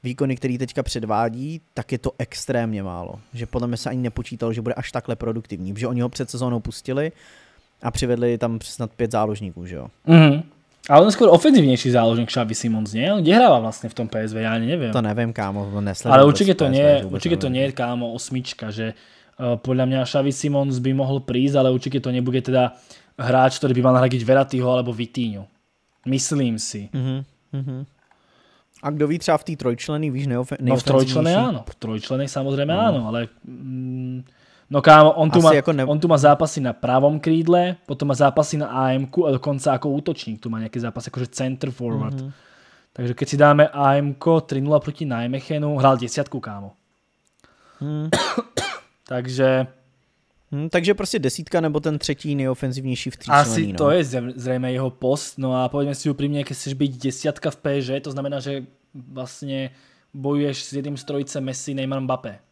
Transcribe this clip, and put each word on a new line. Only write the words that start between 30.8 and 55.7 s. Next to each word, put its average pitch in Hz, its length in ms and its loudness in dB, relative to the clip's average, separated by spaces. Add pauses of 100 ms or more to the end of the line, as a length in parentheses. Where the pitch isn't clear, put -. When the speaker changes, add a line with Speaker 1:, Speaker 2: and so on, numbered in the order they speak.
Speaker 2:
trojčlenej 131 520 2
Speaker 1:
nejofenzivnější? 226 200 0
Speaker 2:
áno, 113 160 -8
v - 80 -20
trojčlenej 120 500 -6
samozrejme 139 460 -2
Speaker 1:
No. 190 80 0
Speaker 2:
áno, 180 240 2
ale... 117 220 -6 (180)
Mm, 127 800 -10 (460)
no 139 120 2
kámo, 151 300 12
on 160 180 2
tu 180 80 6
Speaker 1:
Asi 165 60 6
Speaker 2:
má, 156 80 10
Speaker 1:
jako 147 200 4
ne- 135 120 2
Speaker 2:
on 147 160 0
tu 175 80 0
má 160 100 6
zápasy 147 420 4
na 123 120 -2
pravom 139 480 2
krídle, 170 560 2 (100)
potom 143 220 -4
má 139 60 2
zápasy 143 420 2
na 147 160 -4
A 131 240 0
M 135 100 -2
ku 170 200 0
a 147 40 2
dokonca 139 460 -2
ako 143 160 -4
útočník 143 480 -6
tu - 100 -10
má 110 80 -6
nejaký 113 220 -8
zápas, 117 260 -8
akože 127 240 -8
center 131 400 -6
forward. 123 460 -6
Speaker 1:
Mhm. 135 160 -12 (600)
Speaker 2:
Takže 120 220 -4
keď 143 140 -4
si 143 80 -4
dáme 147 320 8
A 139 320 2
M 143 140 -2
ko, 165 260 2
tri 147 200 -4
nula 147 200 2
proti 151 240 -8
Nijmechenu, 139 720 -4
hrál 135 240 4
desiatku, 127 400 -6
kámo. 101 320 -14 (1080)
Speaker 1:
Hmm. 151 300 -6 (500)
Speaker 2:
<coughs> - 480 -10
Takže 131 600 0 (880)
Speaker 1:
Hm, 147 160 -6
takže 175 260 2
prostě 202 240 -4
desítka 151 420 -2
nebo 151 200 -2
ten 151 180 -4
třetí 147 360 -6
nejofenzivnější 131 760 -4
v - 60 -16
Speaker 2:
Asi - 20 -20 (320)
Speaker 1:
tříčlenný, 113 220 -2
no. - 60 -6
Speaker 2:
to 147 120 4
je 165 140 4
zem-, 127 320 -6
zrejme 127 360 -4
jeho 131 180 -4
post. 131 480 -4
No 131 260 -2
a 123 40 -2
poďme 143 260 -2